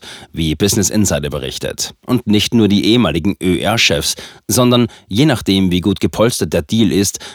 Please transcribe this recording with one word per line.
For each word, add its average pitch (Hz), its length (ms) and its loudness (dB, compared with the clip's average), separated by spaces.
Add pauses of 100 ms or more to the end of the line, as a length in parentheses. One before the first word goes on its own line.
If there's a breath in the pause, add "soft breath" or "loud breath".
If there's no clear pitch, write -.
(320 loud breath)
wie 78 240 -2
Business 101 340 0
Insider 82 400 -2
berichtet. 65 640 -8 (120)
Und 120 220 -2
nicht 104 260 0
nur 107 160 4
die 101 160 2
ehemaligen 95 560 2
Ö-R-Chefs, 90 760 0 (320 loud breath)
sondern, 120 400 2 (220 loud breath)
je 113 160 2
nachdem, 95 460 2
wie 87 100 0
gut 95 180 0
gepolstert 104 540 0
der 85 80 0
Deal - 300 0
ist, 98 280 -2 (160 loud breath)